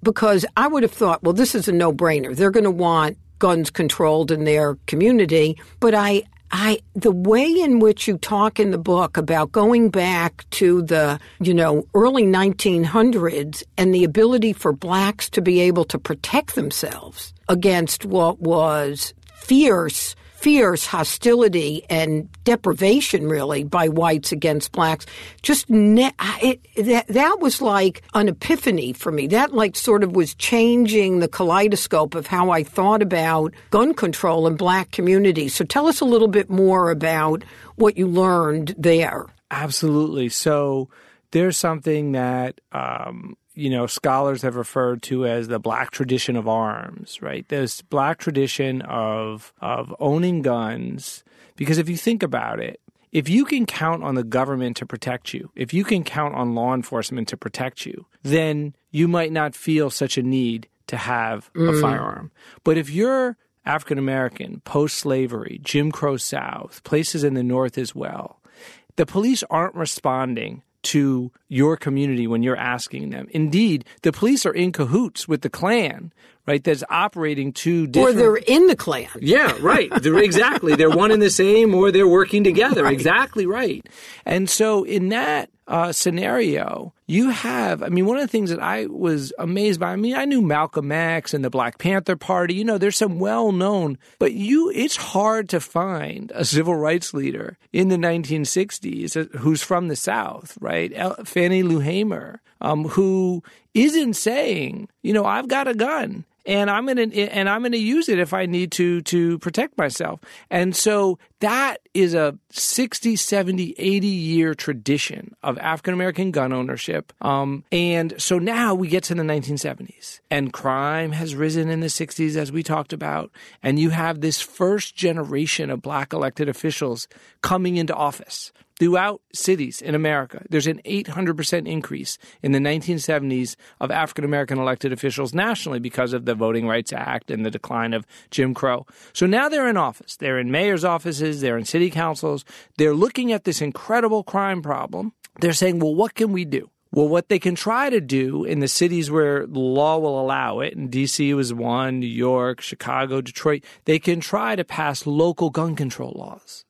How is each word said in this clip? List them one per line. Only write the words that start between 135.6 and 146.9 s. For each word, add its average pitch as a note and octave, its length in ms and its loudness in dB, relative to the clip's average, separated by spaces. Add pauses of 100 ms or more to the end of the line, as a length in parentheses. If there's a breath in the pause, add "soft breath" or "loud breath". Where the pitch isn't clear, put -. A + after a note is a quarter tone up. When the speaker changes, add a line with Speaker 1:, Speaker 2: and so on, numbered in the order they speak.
Speaker 2:
because B2 340 -4
of B2 120 -4
the A#2+ 100 -2
Voting A2+ 320 -2
Rights A2+ 260 -4
Act A#2 360 -8
and A2 160 -4
the A2 60 -4
decline A#2 420 -6
of A2 120 -6 (260 soft breath)
Jim C3 220 0
Crow. B2+ 320 -4 (280 soft breath)
So - 120 0
now A#3+ 240 2
they're D4 180 0
in A3 100 0
office. C3+ 400 -4
They're C3 220 -2
in B2 120 -4
mayor's F3 320 0
offices. D#3 580 -2
They're A#2+ 160 0
in A2+ 80 -6
city E3+ 260 0
councils. D#3 520 -4 (340 loud breath)
They're D3+ 180 4
looking A#3+ 360 0
at G#3 120 -2
this E3 180 -4
incredible G#3+ 640 -2
crime G3 400 -4
problem. D3 500 -6 (260)
They're E3+ 140 2
saying, F3+ 240 2
"Well, D#3 160 0
what G3+ 220 0
can A3 160 0
we F3+ 120 -2
do?" C#3 280 -6 (200)